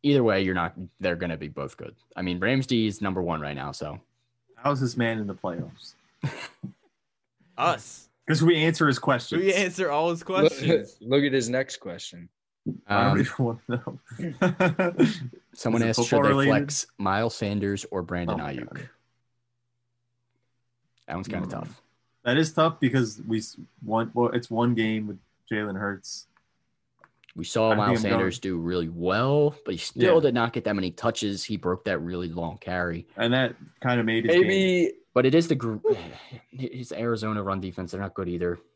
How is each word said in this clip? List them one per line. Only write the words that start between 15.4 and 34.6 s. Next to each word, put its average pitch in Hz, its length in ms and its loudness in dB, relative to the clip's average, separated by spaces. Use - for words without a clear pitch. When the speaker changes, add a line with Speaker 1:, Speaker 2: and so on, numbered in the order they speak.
Speaker 1:
someone 117 280 0
Speaker 2:
Is 113 40 4
it - 20 2
Speaker 1:
asked, 113 120 0
"Should 117 100 0
Speaker 2:
football 120 120 6
Speaker 1:
they - 60 6
Speaker 2:
related? 139 220 4
Speaker 1:
flex - 360 0
Miles 101 360 0
Sanders 101 560 -2
or 92 120 -4
Brandon 87 360 -4
Speaker 2:
Oh 76 60 -6
my 69 100 -6
Speaker 1:
Ayuk?" 60 200 -10
Speaker 2:
God. - 160 -14
Speaker 1:
That - 100 -8
one's 95 120 -6
kinda 92 180 -6
Speaker 2:
Hmm. - 40 -8
Speaker 1:
tough. - 320 -12
Speaker 2:
That 123 120 2
is 156 160 2
tough 160 260 2
because 113 480 0
we 110 120 -2
s-, - 180 -8
one, 113 340 -2
well, 120 140 2
it's 120 220 -4
one 117 240 2
game 110 320 0
with 98 120 -8
Jalen 104 280 -2
Hurts. 101 480 -6
Speaker 1:
We 87 100 -8
saw 113 240 2
Speaker 2:
I - 20 6
think 107 80 4
Speaker 1:
Miles 104 100 4
Speaker 2:
I'm 110 40 0
going 98 160 2
Speaker 1:
Sanders 95 200 0
do 92 200 -4
really 85 300 -2
well, 117 680 2
but - 100 -4
he 165 40 -6
still - 380 4
Speaker 2:
Yeah. 165 40 8
Speaker 1:
did 135 140 4
not 117 180 2
get 113 120 -4
that 104 120 0
many 92 140 -2
touches. 104 540 -4
He 107 120 -4
broke 90 280 -2
that 92 160 0
really 87 280 -6
long 85 300 -6
carry. 90 480 -4
Speaker 2:
And 117 160 0
that 127 240 0
kinda 123 220 2
made 113 220 2
his 165 80 4
game. 180 120 6
Speaker 4:
Maybe 185 460 4